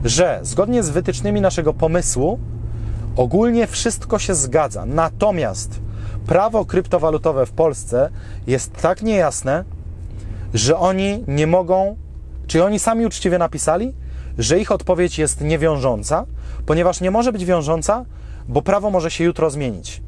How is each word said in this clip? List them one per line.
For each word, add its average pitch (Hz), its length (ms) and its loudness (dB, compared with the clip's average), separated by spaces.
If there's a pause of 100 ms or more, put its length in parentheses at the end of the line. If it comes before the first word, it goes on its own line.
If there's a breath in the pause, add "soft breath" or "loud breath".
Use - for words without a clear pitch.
że 156 400 2
zgodnie 220 400 2
z 160 60 0
wytycznymi 196 520 0
naszego 165 320 2
pomysłu 170 640 0 (760 loud breath)
ogólnie 214 520 4
wszystko - 520 -2
się 196 160 -2
zgadza, 131 500 0
natomiast 156 920 0 (480 loud breath)
prawo 202 380 4
kryptowalutowe 156 800 2
w 110 60 -12
Polsce 147 580 2 (380 loud breath)
jest 123 260 -2
tak 180 280 0
niejasne, 175 600 0 (920 loud breath)
że 120 240 4
oni 190 500 2
nie 147 200 2
mogą, 185 500 2 (500)
czyli 160 160 4
oni 208 160 2
sami 226 260 2
uczciwie 180 320 0
napisali, 175 560 0 (440 loud breath)
że 120 220 4
ich 220 120 0
odpowiedź 175 480 0
jest 151 220 0
niewiążąca, 147 840 0 (400 loud breath)
ponieważ 170 360 2
nie 185 100 0
może 233 200 2
być 190 140 -4
wiążąca, 170 600 0 (420 loud breath)
bo 131 140 0
prawo 202 280 2
może 170 220 0
się - 120 -2
jutro 165 260 2
zmienić. 127 580 -6